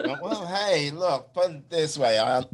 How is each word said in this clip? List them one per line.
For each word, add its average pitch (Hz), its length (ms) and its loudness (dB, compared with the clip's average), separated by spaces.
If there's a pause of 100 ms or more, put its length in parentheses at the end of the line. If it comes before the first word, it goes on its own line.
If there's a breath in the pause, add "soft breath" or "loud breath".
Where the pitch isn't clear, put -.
Well, 135 180 -4
well, 196 240 -6
hey, 175 460 0
look, 160 420 -2
put 180 180 0
it 143 180 -16
this 156 280 -2
way, 113 220 4
I, 127 240 2 (100)